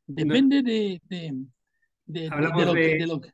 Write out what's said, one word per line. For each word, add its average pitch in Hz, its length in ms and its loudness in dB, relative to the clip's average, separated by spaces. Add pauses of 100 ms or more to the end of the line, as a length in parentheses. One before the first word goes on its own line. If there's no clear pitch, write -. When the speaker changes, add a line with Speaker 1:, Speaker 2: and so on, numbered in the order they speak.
Speaker 1:
No. 143 100 -12
Speaker 2:
Depende 262 460 4
de, 214 460 -2
de, 165 220 -8 (720)
de, 160 160 -10
de, 160 80 -6
Speaker 1:
Hablamos 160 320 0
Speaker 2:
de 160 60 4
lo 170 80 2
que, 165 60 2
Speaker 1:
de, 160 180 4
Speaker 2:
de 165 80 -2
lo 165 140 -4
que - 140 -18